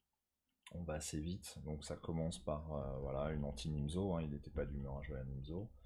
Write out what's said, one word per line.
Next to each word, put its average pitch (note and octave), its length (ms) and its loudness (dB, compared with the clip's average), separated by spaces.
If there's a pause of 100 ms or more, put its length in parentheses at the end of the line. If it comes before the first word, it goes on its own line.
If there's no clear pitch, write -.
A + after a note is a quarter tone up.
(760)
On F2 60 -2
va D#2 120 0
assez D#2 260 0
vite, F2 440 -2
donc D2+ 200 -4
ça - 100 -2
commence E2 460 0
par, D#2 320 0
euh, C#2 260 0
voilà, C#2 340 2
une D2 120 4
anti-Nimzo, D#2 680 2
hein, E2 80 4
il D2+ 80 0
n'était C#2 200 -4
pas C#2+ 140 2
d'humeur C#2 340 -2
à C2+ 40 -4
jouer C#2 180 -2
à C2 40 -2
Nimzo. C#2+ 460 -4 (160)